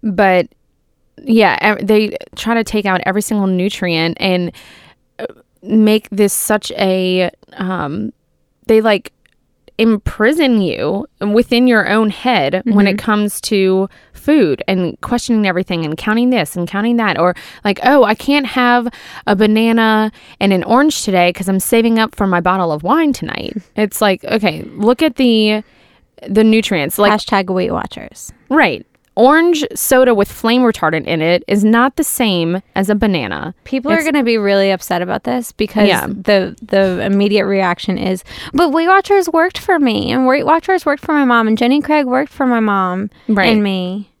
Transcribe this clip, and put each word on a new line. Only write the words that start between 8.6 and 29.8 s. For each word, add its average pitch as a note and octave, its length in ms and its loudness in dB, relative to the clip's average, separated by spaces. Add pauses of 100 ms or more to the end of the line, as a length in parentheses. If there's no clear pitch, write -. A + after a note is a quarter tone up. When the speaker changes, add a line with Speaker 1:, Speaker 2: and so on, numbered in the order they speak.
Speaker 1:
they, A3 140 4
like, G#3+ 320 0 (640)
imprison A3+ 840 0
you E3 460 -4 (140)
within A#3+ 460 2
your A3+ 220 2
own A3 200 2
head F#3 560 -2
when G3+ 200 4
it G3 120 0
Speaker 2:
Mm-hmm. - 80 -10
Speaker 1:
comes G#3 360 -2
to F#3+ 480 0 (240)
food A3+ 540 0
and F#3 340 -2
questioning A3+ 460 -2
everything F3+ 380 -2
and D#3 120 -6
counting A#3 320 0
this A3 260 -2
and F3 120 -4
counting A3+ 300 -2
that, G#3+ 220 -2
or F3 140 2 (300)
like, G3+ 200 -2
"Oh, C4+ 200 4
I G#3+ 100 2
can't C#4 320 0
have A#3+ 420 0 (380)
a G#3 100 2
banana A3 760 2 (280)
and - 140 2
an F#3 120 0
orange C#4 380 2
today F3+ 300 2
'cause F3+ 160 -6
I'm F#3+ 100 0
saving A3+ 380 2
up A3 160 0
for G3+ 140 -2
my F3+ 140 0
bottle F3+ 300 0
of D3+ 120 -6
wine C#4+ 300 2
tonight." - 440 -8 (100)
Speaker 2:
<laughs> - 80 -16
Speaker 1:
It's G#3 260 -2
like, G3+ 240 0
okay, G3 380 -2 (120)
look A3 260 2
at D#4 140 0
the, G#3+ 480 2 (640)
the G#3+ 160 2
nutrients. G#3 560 2
Like G#3 140 4
Speaker 2:
Hashtag G3+ 400 -2
Weight F#3 180 -2
Watchers. - 600 -12 (180)
Speaker 1:
Right. A#3 360 0 (320)
Orange D4+ 460 4 (100)
soda B3+ 400 2